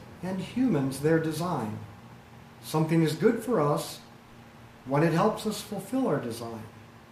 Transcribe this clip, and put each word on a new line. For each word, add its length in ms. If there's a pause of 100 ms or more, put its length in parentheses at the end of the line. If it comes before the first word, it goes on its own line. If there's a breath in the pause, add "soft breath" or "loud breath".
(200)
and 200
humans 580
their 220
design. 580 (880)
Something 380
is 120
good 300
for 160
us 400 (840)
when 200
it 80
helps 340
us 140
fulfill 480
our 100
design. 460 (480)